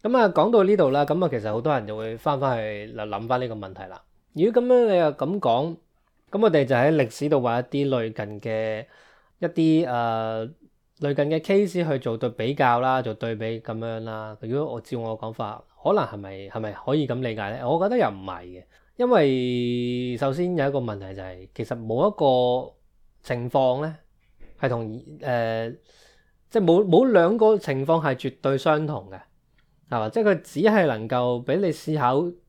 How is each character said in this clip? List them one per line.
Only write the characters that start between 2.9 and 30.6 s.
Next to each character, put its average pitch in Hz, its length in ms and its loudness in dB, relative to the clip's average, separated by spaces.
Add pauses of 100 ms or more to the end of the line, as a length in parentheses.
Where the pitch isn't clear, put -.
諗， 107 120 -6
諗 104 200 -6
返 127 120 0
呢 127 80 -4
個 113 80 -8
問 98 180 -12
題 98 100 -16
啦。 92 200 -18 (300)
如 190 180 2
果 240 100 4
咁 247 60 -4
樣 240 240 4
你 180 80 4
又 165 140 4
咁 175 260 -4
講， 139 360 0 (540)
咁 202 140 -2
我 208 80 4
哋 147 120 4
就 127 120 2
喺 139 180 4
歷 135 160 2
史 143 180 -6
度 147 100 2
搵 120 240 0
一 139 240 -2
啲 139 40 -2
類 113 240 -2
近 104 280 -10
嘅， 110 440 -4 (540)
一 180 80 -4
啲， 160 420 2
呃， 113 560 -2 (540)
類 143 160 -2
近 143 100 2
嘅 160 140 0
case 180 500 0
去 139 80 0
做 120 180 -4
對 117 140 -4
比 117 240 -4
較 123 280 2
啦， 131 200 2
做 113 140 -6
對 113 200 -6
比 113 260 -6
咁 113 180 -8
樣 113 220 -8
啦。 110 400 -12
如 131 220 -4
果 120 120 -6
我 113 60 -10
照 123 180 -8
我 113 180 -6
講 113 160 -10
法， 113 300 -10 (200)
可 175 100 2
能 180 120 2
係 104 120 -12
咪， 98 320 -14
係 113 100 -8
咪 107 120 -6 (140)
可 139 100 0
以 147 120 0
咁 127 140 -2
理 117 140 -4
解 101 220 -4
呢？ 123 100 -6
我 165 160 0
覺 208 60 0
得 247 80 0
又 175 100 2
唔 98 180 -6
係 90 180 -12
嘅， 90 200 -18 (340)
因 247 120 0
為 123 1080 0
首 135 140 -2
先 180 240 -2
有 139 120 0
一 139 40 0
個 139 60 -2
問 113 220 -4
題 95 160 -14
就 95 80 -12
係， 92 320 -16
其 113 100 -6
實 127 180 -8
冇 120 240 0
一 214 80 0
個 127 580 2 (500)
情 120 260 -6
況 131 320 2
呢， 156 160 -6 (640)
係 135 100 -2
同， 117 320 -6 (200)
呃， 117 500 -2 (800)
即 226 100 0
係 196 40 2
冇， 175 220 6
冇 233 260 6
兩 185 240 6
個 220 220 6
情 135 260 -4
況 160 200 2
係 139 100 0
絕 127 280 -6
對 135 160 2
相 156 300 2
同 98 240 -8
嘅， 92 80 -16 (680)
係 120 100 -2
嘛？ 107 100 -2
即 226 120 -2
係 - 20 0
佢 196 180 2
只 - 200 -10